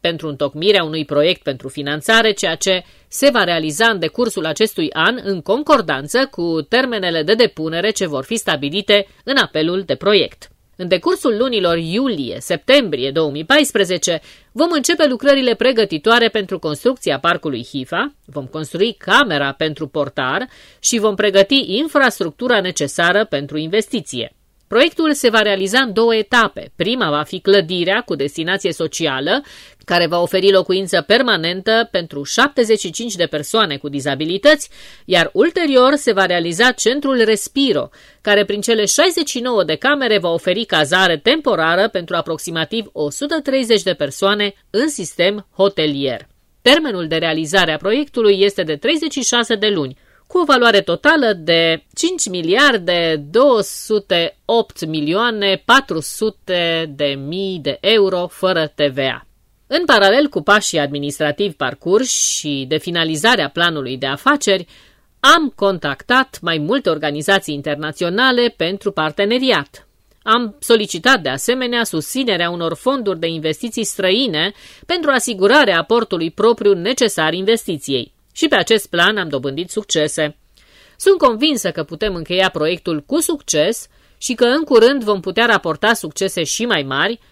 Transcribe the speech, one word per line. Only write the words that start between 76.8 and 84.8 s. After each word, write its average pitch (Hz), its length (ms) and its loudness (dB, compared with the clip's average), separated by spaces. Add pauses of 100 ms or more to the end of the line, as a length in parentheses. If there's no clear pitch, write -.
investiției. 170 800 -4 (240)
Și 330 100 0
pe 277 80 2
acest 208 340 0
plan 214 280 2
am 180 120 -4
dobândit 143 400 -6
succese. 151 680 -2 (600)
Sunt 392 200 4
convinsă 254 540 2
că 160 120 -4
putem 185 320 -6
încheia 180 340 0
proiectul 175 560 -2
cu 294 140 0
succes 226 680 -2 (300)
și - 160 -6
că 240 120 2
în 277 180 2
curând 254 400 4